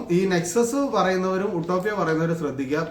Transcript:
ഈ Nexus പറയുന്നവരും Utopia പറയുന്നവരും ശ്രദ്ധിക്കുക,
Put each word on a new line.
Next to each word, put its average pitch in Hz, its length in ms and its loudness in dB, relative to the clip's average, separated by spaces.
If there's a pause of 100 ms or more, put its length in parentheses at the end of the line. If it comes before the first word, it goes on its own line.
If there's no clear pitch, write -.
(120)
ഈ 175 80 4 (100)
Nexus 185 420 2 (240)
പറയുന്നവരും 185 600 0
Utopia 180 420 -2
പറയുന്നവരും 165 420 0
ശ്രദ്ധിക്കുക, 139 380 -2 (120)